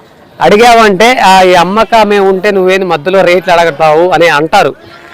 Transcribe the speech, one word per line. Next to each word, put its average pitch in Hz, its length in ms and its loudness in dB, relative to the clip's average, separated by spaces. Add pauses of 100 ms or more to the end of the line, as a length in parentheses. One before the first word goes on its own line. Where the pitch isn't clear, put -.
(420)
అడిగావంటే, 220 800 2
"ఆ, 190 220 2
ఈ 185 120 2
అమ్మకమే 208 680 0
ఉంటే 190 320 -2
నువ్వేంది 190 340 -2
మధ్యలో 180 360 -2
రేట్లు 175 320 0
అడగతావు?" 165 560 0
అని 170 180 0
అంటారు. 160 420 0 (440)